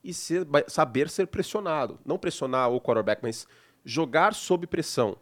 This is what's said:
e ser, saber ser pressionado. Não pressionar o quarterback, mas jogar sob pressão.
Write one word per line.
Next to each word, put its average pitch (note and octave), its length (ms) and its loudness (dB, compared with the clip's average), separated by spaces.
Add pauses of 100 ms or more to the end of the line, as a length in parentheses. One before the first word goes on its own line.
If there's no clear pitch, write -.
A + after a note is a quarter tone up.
e F#3 80 -12
ser, E3+ 340 -4 (220)
saber D3 400 2
ser F#3 180 0
pressionado. D#3+ 760 -2
Não E3+ 140 -2
pressionar C3 520 0
o B2 80 0
quarterback, G#2+ 440 2
mas - 260 -6 (380)
jogar D#3+ 480 2
sob F3 320 0
pressão. B2 560 0